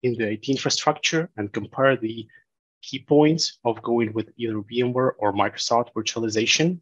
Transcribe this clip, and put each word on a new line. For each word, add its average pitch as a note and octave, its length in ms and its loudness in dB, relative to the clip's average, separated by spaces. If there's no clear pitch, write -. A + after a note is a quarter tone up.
in B2 120 2
the A2+ 140 -2
I A2 60 -4
T C#3 160 -4
infrastructure D#3+ 760 -2
and G2+ 140 -4
compare C3 440 0
the A2+ 280 -6
key - 180 -10
points D3+ 640 4
of A2 180 -2
going A#2 300 0
with A2 240 -6
either A2+ 240 -4
V A2 220 -6
M B2 100 0
ware B2+ 220 0
or G#2 180 0
Microsoft G#2+ 600 0
virtualization. A2+ 880 0